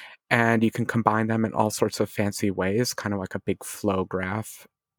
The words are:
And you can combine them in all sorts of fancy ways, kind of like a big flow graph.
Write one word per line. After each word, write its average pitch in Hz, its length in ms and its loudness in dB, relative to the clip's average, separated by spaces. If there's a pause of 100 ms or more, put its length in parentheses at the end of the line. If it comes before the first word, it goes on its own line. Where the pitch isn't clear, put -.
(300)
And 117 340 4
you 113 80 4
can 117 140 -2
combine 110 420 2
them 113 180 2
in - 80 -4
all 107 160 2
sorts - 300 -2
of 107 100 0
fancy 104 420 0
ways, 98 420 0
kind 104 200 -4
of 101 60 -2
like 95 160 -8
a 98 60 -4
big 92 220 -4
flow 95 420 -2
graph. 95 640 -6 (320)